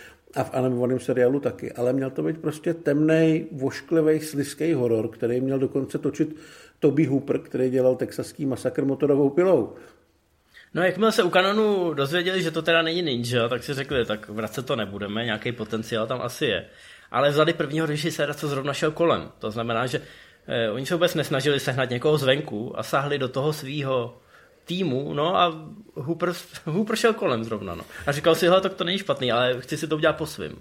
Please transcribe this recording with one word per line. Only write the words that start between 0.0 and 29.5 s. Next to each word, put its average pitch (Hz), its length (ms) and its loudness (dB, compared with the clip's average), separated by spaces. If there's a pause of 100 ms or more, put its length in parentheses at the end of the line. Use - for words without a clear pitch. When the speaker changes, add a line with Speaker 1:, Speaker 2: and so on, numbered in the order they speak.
Speaker 1:
a 131 80 0
v - 100 -8
animovaném 127 460 0
seriálu 127 400 2
taky, - 320 -4
ale 123 220 0
měl 135 160 -2
to 151 140 -4
být 160 140 -2
prostě 160 360 -4
temnej, 160 760 4
vošklivej, 156 680 2
slizký 147 540 -2
horor, 117 340 2
který 120 340 -2
měl 135 180 0
dokonce 135 380 -2
točit 151 380 -2 (440)
Toby 147 260 4
Hooper, 135 340 0
který 127 300 -2
dělal 127 260 4
texaský 131 500 -6
masakr 131 400 -2
motorovou 139 440 4
pilou. 170 440 4 (1000)
Speaker 2:
No, 165 100 2
jakmile 185 280 2
se 214 120 4
u 175 60 2
Kanonu 196 640 2
dozvěděli, 170 500 0
že 165 80 -2
to 160 100 -4
teda 165 200 4
není 165 200 -2
ninja, 120 480 0
tak 123 140 -4
si 147 100 -6
řekli, 135 320 0
„Tak 107 240 -6
vracet 110 360 -6
to 139 100 -2
nebudeme, 104 500 -4
nějaký 110 260 -2
potenciál 113 560 -4
tam 127 140 -6
asi 123 240 -4
je.“ 95 200 -2 (460)
Ale 139 180 2
vzali 156 240 4
prvního 160 320 -2
režiséra, 151 480 -2
co 156 140 -6
zrovna 139 260 -4
šel 156 180 -2
kolem. 147 380 0 (100)
To 107 120 -6
znamená, 117 340 -2
že, 143 160 -4 (460)
eh, 117 220 0
oni 127 160 -4
se 180 100 -2
vůbec 170 200 2
nesnažili 139 440 0
sehnat 131 300 -2
někoho 151 280 2
zvenku 131 600 -2
a 107 40 -4
sáhli 143 360 -2
do 131 100 -2
toho 139 240 0
svýho 135 640 -4 (480)
týmu, 156 480 -2
no 151 240 0
a 160 300 0 (280)
Hooper, 165 380 -4 (320)
Hooper 214 300 -2
šel 226 180 4
kolem 131 300 0
zrovna, 101 320 -6
no. - 80 -12 (240)
A 143 40 4
říkal 156 240 4
si, 170 120 2
„Hele, 185 140 6
tak 185 120 -2
to 185 100 -6
není 180 140 0
špatný, 135 340 -2
ale 123 280 2